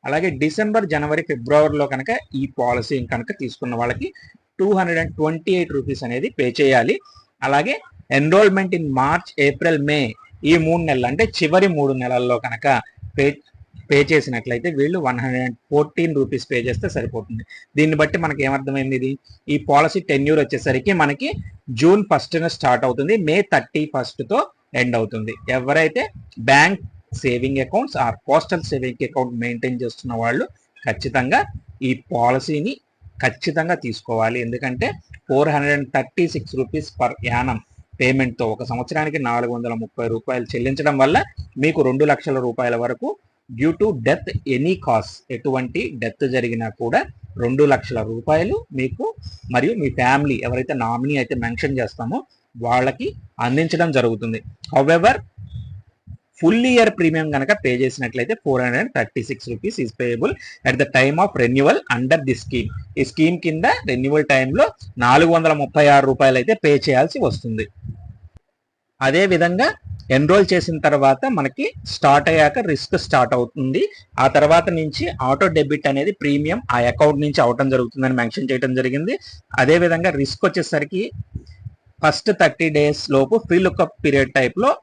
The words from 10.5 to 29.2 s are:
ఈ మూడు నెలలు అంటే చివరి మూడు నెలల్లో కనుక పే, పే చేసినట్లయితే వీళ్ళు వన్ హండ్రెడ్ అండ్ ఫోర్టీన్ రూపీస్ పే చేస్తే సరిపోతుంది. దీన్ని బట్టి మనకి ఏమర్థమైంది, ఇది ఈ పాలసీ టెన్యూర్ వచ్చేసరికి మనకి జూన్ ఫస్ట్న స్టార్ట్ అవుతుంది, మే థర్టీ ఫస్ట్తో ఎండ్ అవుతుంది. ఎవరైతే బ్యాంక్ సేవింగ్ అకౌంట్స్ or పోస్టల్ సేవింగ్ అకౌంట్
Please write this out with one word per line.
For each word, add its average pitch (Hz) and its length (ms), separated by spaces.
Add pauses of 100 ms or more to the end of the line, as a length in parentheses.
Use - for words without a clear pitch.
ఈ 170 40 (120)
మూడు 170 220
నెలలు 127 240
అంటే 208 120 (140)
చివరి 185 380
మూడు 139 260
నెలల్లో 123 420
కనుక 120 220 (500)
పే, 139 80 (640)
పే 143 80 (140)
చేసినట్లయితే 123 560 (100)
వీళ్ళు 156 280
వన్ 123 160
హండ్రెడ్ 127 260
అండ్ 120 100 (140)
ఫోర్టీన్ 151 460
రూపీస్ 135 340
పే 131 60 (100)
చేస్తే 127 280
సరిపోతుంది. 113 480 (340)
దీన్ని 156 240
బట్టి 151 220
మనకి 143 240
ఏమర్థమైంది, 135 520
ఇది 131 100 (440)
ఈ - 20 (140)
పాలసీ 151 300 (120)
టెన్యూర్ 143 300
వచ్చేసరికి 135 500 (100)
మనకి 147 280 (520)
జూన్ 190 280
ఫస్ట్న 165 460
స్టార్ట్ 127 320
అవుతుంది, 139 280 (120)
మే 156 80 (180)
థర్టీ 139 280 (120)
ఫస్ట్తో 135 460 (420)
ఎండ్ 123 180
అవుతుంది. 110 340 (240)
ఎవరైతే 160 460 (460)
బ్యాంక్ 160 300 (440)
సేవింగ్ 131 420
అకౌంట్స్ 196 380
or 117 100 (160)
పోస్టల్ 160 400
సేవింగ్ 127 380
అకౌంట్ 127 260 (100)